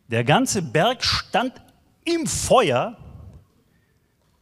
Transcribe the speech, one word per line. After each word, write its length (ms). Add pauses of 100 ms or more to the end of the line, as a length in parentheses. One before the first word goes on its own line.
Der 140
ganze 380
Berg 420
stand 600 (420)
im 220
Feuer 720 (1400)